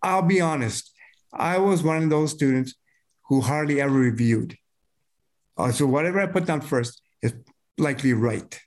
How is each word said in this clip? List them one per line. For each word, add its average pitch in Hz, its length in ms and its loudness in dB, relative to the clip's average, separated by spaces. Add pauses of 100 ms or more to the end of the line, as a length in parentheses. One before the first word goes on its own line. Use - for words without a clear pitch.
I'll 185 200 0
be 180 180 4
honest, 147 520 -2 (400)
I 180 260 -2
was 190 240 2
one 160 200 0
of 156 80 2
those 151 220 2
students 131 420 0 (540)
who 135 120 2
hardly 143 400 0
ever 139 140 0
reviewed. 117 640 2 (960)
Uh, 123 160 -2
so 143 140 0
whatever 160 340 0
I 196 60 0
put 185 200 -2
down 147 140 -2
first 120 400 -4 (220)
is 120 100 -2 (460)
likely 139 340 0
right. 110 540 -4